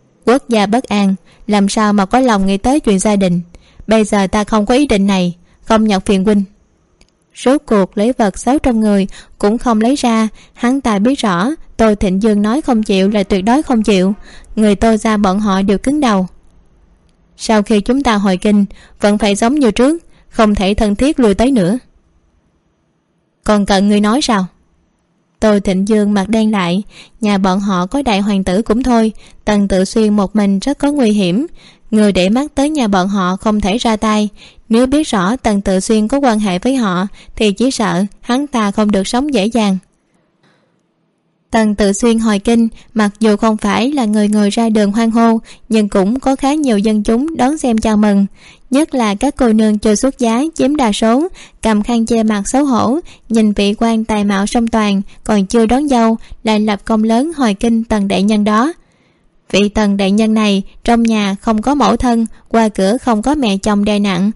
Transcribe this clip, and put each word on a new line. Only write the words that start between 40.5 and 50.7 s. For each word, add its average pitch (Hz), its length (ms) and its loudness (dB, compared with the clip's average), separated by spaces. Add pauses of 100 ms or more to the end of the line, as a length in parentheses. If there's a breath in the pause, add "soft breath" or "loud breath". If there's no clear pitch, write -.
Tần 214 240 0
Tự 202 180 0
Xuyên 226 260 0
hồi 220 200 0
kinh, 233 300 0 (260 soft breath)
mặc 214 160 0 (100)
dù 220 160 2
không 220 200 0
phải 214 360 -2
là 277 120 -2
người 214 240 0
người 208 220 2
ra 226 180 -2
đường 214 240 0
hoan 226 180 0
hô, 226 280 2 (300 loud breath)
nhưng 214 200 0
cũng 208 320 0
có 269 160 -2
khá 269 180 0
nhiều 269 240 0
dân 214 240 0
chúng 262 340 -2
đón 262 220 0
xem 233 200 0
chào 220 180 0
mừng, 202 300 2 (440 loud breath)
nhất 285 240 0
là 220 200 0
các 262 220 -4
cô 240 160 2
nương 220 260 2
chưa 214 160 2
xuất 262 240 -2
giá 233 240 0 (120)
chiếm 269 220 0